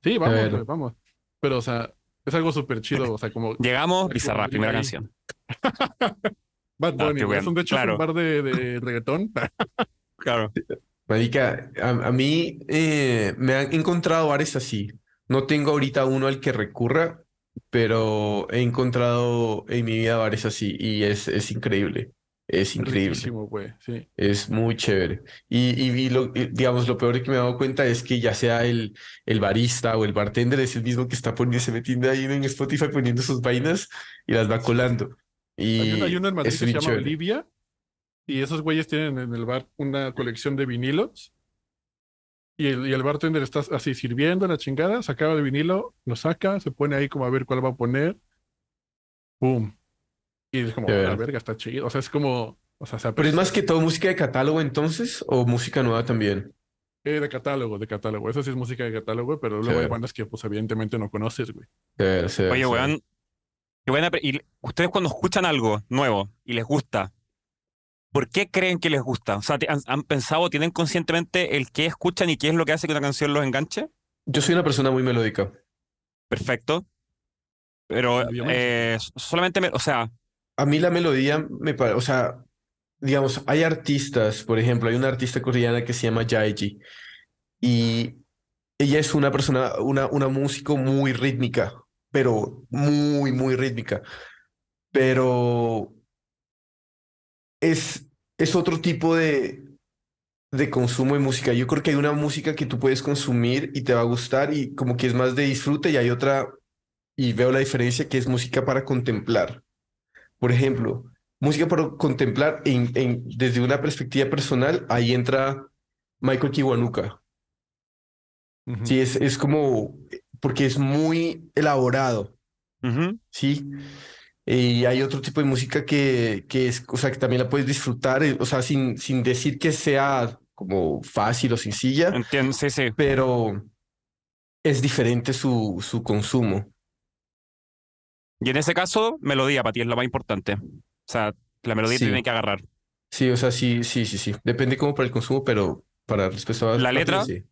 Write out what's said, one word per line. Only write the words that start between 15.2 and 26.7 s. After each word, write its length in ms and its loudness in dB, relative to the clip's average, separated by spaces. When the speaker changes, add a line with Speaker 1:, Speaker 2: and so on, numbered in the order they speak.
Speaker 2:
No 200 2
tengo 240 2
ahorita 340 2
uno 220 2
al 120 -2
que 120 0
recurra, 720 0
pero 800 2
he 100 0
encontrado 1080 0
en 160 0
mi 140 -2
vida 180 2
bares 280 0
así 320 -2
y 260 -2
es, 240 0
es 240 -2
increíble. 600 -2
Es 280 0
increíble. 360 0
Speaker 1:
Riquísimo, 340 -6
güey, 340 -10
sí. 380 -10
Speaker 2:
Es 320 0
muy 260 0
chévere. 460 0
Y, 220 2
y, 80 0
y 200 0
lo, 260 0
y, 120 0
digamos, 400 2